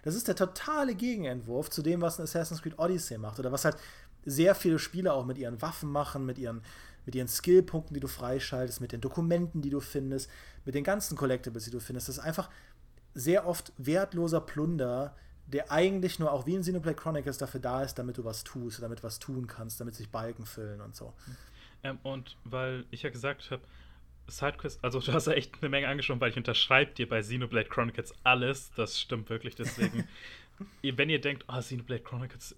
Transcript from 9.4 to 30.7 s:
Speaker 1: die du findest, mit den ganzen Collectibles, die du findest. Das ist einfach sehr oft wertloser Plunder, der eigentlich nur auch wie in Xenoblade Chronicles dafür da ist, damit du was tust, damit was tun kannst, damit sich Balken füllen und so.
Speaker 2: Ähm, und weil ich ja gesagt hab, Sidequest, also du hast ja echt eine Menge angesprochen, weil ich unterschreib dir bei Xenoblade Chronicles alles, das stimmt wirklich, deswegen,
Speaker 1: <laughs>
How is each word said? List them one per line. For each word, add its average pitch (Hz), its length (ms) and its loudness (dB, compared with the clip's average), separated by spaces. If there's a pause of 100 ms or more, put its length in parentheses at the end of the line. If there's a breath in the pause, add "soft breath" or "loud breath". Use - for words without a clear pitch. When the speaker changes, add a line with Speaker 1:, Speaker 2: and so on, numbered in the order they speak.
Speaker 1:
die 139 80 -2
du 143 80 0
findest, 135 500 -2 (340 loud breath)
mit 131 120 -2
den 143 80 0
ganzen 190 340 0
Collectibles, 120 480 0
die 113 60 -10
du 123 80 -4
findest. 123 280 -6
Das 131 120 -6
ist - 40 -10
einfach 160 260 -2 (640 loud breath)
sehr 170 320 4
oft - 300 -2
wertloser 165 640 2
Plunder, 143 720 0 (300 soft breath)
der 139 260 -2
eigentlich 180 480 4
nur 156 120 4
auch 135 160 0
wie 175 80 2
in 190 60 0
Xenoblade 165 340 0
Chronicles 143 420 -2
dafür 131 220 -4
da 123 240 0
ist, 135 120 -4
damit 123 220 -6
du 123 60 -4
was 110 220 -6
tust, 120 360 -8
damit 117 220 -6
was 113 160 -8
tun 127 260 -6
kannst, 113 360 -10
damit 117 120 -6
sich 110 160 -12
Balken 117 360 -4
füllen 104 360 -10
und 104 140 -14
so. 110 180 -14 (680 loud breath)
Speaker 2:
Ähm, 135 180 -6
und 135 440 -8
weil 127 460 -4
ich - 120 -8
ja 151 60 -4
gesagt 123 420 -6
hab, 127 80 -4 (680 soft breath)
Sidequest, - 560 -4
also 127 180 0
du 131 100 0
hast 156 160 4
ja 151 60 4
echt - 280 0
eine 147 80 0
Menge 139 200 2
angesprochen, 139 320 0
weil 120 100 4
ich - 60 -4
unterschreib 131 580 6
dir 117 140 0
bei 113 120 4
Xenoblade 113 460 0
Chronicles 117 460 -2 (100)
alles, 127 520 4
das - 240 0
stimmt 113 300 -4
wirklich, - 260 -4
deswegen, 117 520 0 (400 loud breath)
Speaker 1:
<laughs> - 340 -16